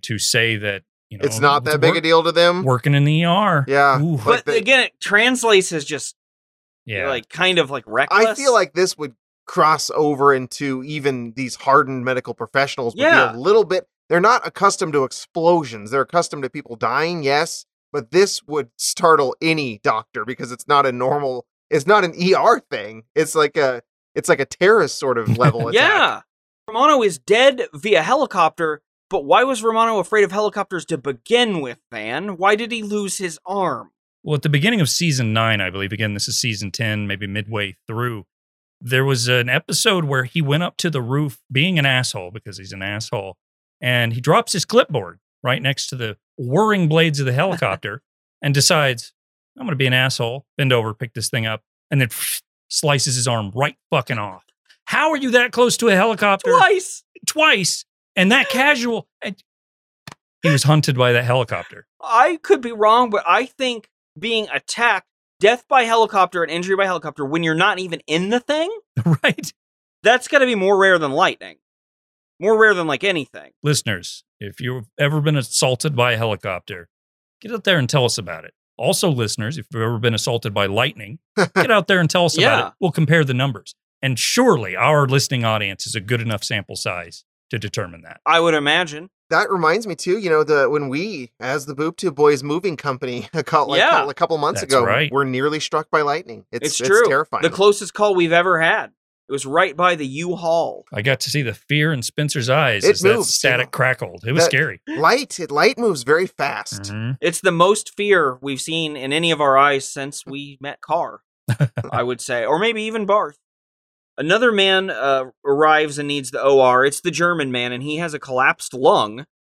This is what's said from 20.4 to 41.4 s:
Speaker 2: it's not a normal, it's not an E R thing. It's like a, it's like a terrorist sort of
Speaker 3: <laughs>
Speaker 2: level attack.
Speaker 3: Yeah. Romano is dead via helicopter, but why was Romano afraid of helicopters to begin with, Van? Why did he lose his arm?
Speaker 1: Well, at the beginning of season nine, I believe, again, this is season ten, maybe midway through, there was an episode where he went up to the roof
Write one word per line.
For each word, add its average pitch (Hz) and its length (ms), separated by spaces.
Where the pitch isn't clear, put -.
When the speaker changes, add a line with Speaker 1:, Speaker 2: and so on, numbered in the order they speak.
Speaker 2:
it's - 160
not 143 180
a 131 60
normal, 131 540
it's 147 160
not 202 180
an 165 100
E 180 200
R 196 260
thing. 110 340
It's 151 200
like 151 220
a, 131 260
it's - 140
like 156 120
a 135 40
terrorist 185 540
sort 127 200
of 113 200
Speaker 3:
<laughs> - 0
Speaker 2:
level 117 300
attack. 165 120
Speaker 3:
Yeah. 294 400
Romano 254 360
is 190 160
dead 247 540
via 160 300
helicopter, 170 800
but 175 160
why 190 200
was 262 180
Romano 226 360
afraid 202 260
of 175 80
helicopters 196 540
to 165 120
begin 208 640
with, 123 160
Van? 131 460
Why 190 180
did 220 180
he 226 100
lose 208 340
his 175 300
arm? 170 460
Speaker 1:
Well, 151 140
at 135 60
the 156 80
beginning 180 320
of 131 80
season 131 420
nine, 110 300
I 92 80
believe, 98 220
again, 107 200
this 101 160
is 117 100
season 104 320
ten, 107 360
maybe 98 200
midway 104 600
through, 117 400
there 131 240
was 127 240
an 123 200
episode 165 560
where 135 200
he 160 180
went 147 200
up 175 160
to 175 120
the 143 120
roof 135 360